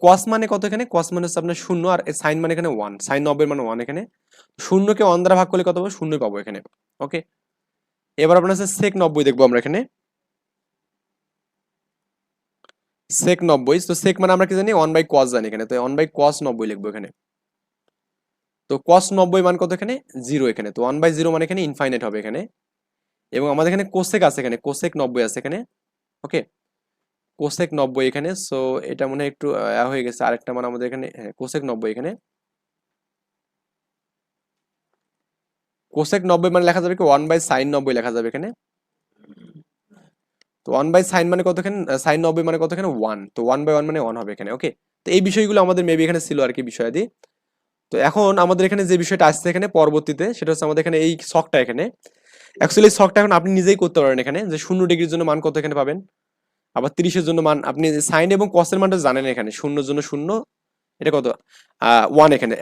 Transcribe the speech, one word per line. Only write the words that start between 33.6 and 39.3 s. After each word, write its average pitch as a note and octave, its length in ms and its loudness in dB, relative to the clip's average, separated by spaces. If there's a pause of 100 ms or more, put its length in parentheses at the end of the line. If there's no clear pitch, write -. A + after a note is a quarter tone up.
cosec D3+ 300 0
নব্বই F3 260 4
মানে F3 140 2
লেখা F3 160 4
যাবে F3 160 -2
কি? F#3 60 -2
ওয়ান D3+ 260 4
by E3 100 2
sin C#3 280 0
নব্বই C#3 280 -2
লেখা A#2 180 -2
যাবে A2+ 160 -4
এখানে। D#3+ 240 -8 (2000)